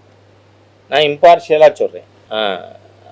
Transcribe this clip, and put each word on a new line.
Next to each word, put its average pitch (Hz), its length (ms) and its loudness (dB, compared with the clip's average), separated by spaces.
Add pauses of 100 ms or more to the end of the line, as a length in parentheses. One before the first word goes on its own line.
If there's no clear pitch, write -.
(920)
நான் 147 180 -2
இம்பார்ஷியலா 156 600 2 (120)
சொல்றேன். 90 260 -8 (240)
ஆ, 107 80 -8 (720)